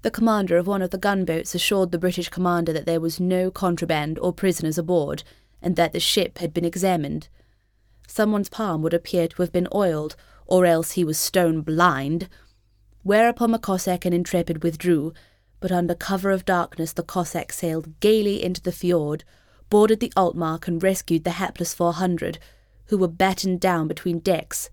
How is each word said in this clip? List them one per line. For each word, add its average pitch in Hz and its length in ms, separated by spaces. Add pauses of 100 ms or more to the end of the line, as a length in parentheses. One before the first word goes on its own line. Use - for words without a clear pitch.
The - 80
commander 208 460
of 175 100
one 196 140
of 180 100
the 196 60
gunboats 185 580
assured 185 360
the 175 60
British 165 320
commander 175 440
that 151 120
there 165 160
was 165 180
no 185 300
contraband 165 680
or 180 120
prisoners 160 460
aboard, 156 460 (380)
and 175 140
that 165 180
the 170 60
ship - 380
had 165 160
been 175 100
examined. 165 640 (800)
Someone's 208 420
palm 170 340
would 160 100
appear 170 340
to - 140
have 175 100
been 180 220
oiled, 160 420 (300)
or 185 200
else 165 260
he 180 120
was 156 160
stone 165 420
blind. 160 680 (760)
Whereupon 226 480
the 226 80
Cossack 185 460
and 180 80
Intrepid 170 500
withdrew, 165 500 (460)
but 185 120
under 175 240
cover 190 340
of 190 160
darkness 175 480
the 175 100
Cossack - 480
sailed 160 480
gaily 208 440
into 180 180
the 180 100
fjord, 156 520 (480)
boarded 214 280
the 240 160
Altmark 165 520
and 170 160
rescued 185 400
the 175 80
hapless 170 420
four 170 200
hundred, 175 440 (480)
who 214 120
were 185 100
battened 185 520
down 170 280
between 165 320
decks, - 540